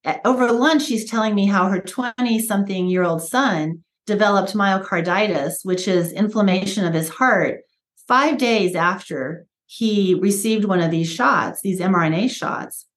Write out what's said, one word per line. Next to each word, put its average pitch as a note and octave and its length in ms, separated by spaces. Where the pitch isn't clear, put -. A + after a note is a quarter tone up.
A-, D#3 200
over B3 280
lunch, D4 320
she's A3 260
telling A3 240
me G3 120
how G3 220
her F#3+ 120
twenty-something-year-old G3 1400
son E3+ 640
developed G3+ 480
myocarditis, F#3+ 1080
which F#3 220
is F3 260
inflammation G3+ 720
of E3 80
his D#3+ 160
heart, F#3+ 500
five C#4 300
days G#3+ 360
after E3+ 720
he G3+ 480
received G3+ 500
one F#3 160
of E3 100
these E3 220
shots, A#3 480
these F#3 200
M F#3 140
R E3+ 100
N D#3+ 100
A G#3+ 140
shots. - 580